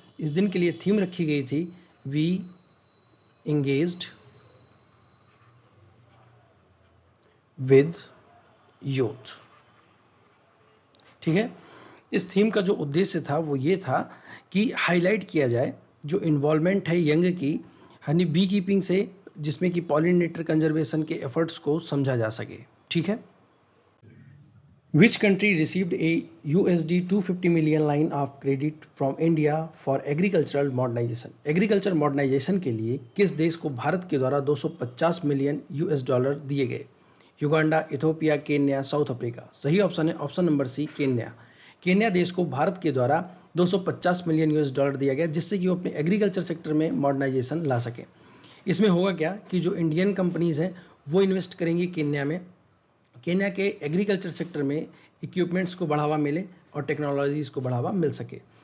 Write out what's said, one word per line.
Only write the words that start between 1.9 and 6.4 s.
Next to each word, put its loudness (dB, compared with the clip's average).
"We 0
engaged 0